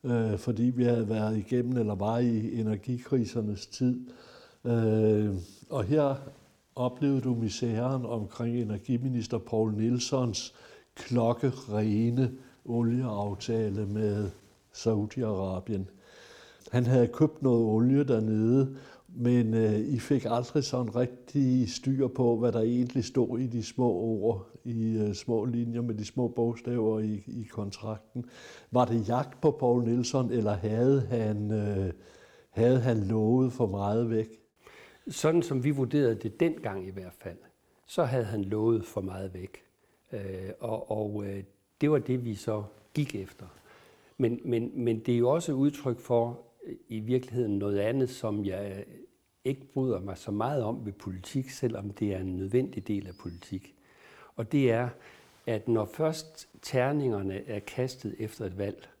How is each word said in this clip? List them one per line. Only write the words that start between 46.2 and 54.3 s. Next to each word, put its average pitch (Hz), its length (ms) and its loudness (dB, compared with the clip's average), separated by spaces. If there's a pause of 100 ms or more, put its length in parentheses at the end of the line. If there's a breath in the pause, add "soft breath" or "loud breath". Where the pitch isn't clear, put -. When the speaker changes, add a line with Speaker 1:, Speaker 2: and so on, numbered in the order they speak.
Speaker 2:
øh, - 80 -12 (140)
i 110 100 -6
virkeligheden 117 580 0
noget 101 220 0
andet, 123 300 2
som 104 360 -4
jeg 98 380 -6 (640)
ikke 135 280 -4
bryder 127 260 0
mig 98 180 -8
så - 140 -8
meget 117 320 -2
om 110 220 -4
ved 101 80 -8
politik, 98 560 -6
selvom 104 400 -6
det 101 260 -4
er 92 40 -6
en 92 180 -4
nødvendig 104 500 -2
del 98 200 -4
af 90 80 -14
politik. - 600 -12 (600 loud breath)